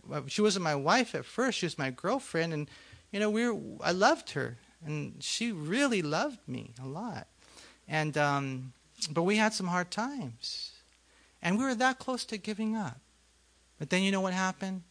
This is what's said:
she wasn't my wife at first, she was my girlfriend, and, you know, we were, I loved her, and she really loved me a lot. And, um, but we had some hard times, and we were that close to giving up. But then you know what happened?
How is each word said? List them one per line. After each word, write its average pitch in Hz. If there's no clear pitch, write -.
she 170
wasn't 196
my 156
wife 185
at 131
first, 247
she -
was 160
my 139
girlfriend, 165
and, 147
you 202
know, 214
we 226
were, 220
I 170
loved 214
her, 123
and 147
she 226
really 202
loved 190
me 120
a 131
lot. 160
And, 156
um, 139
but 151
we 196
had 214
some 190
hard 180
times, 214
and 180
we 254
were 262
that 254
close 254
to 220
giving 220
up. 139
But 147
then 185
you 196
know 196
what 190
happened? 190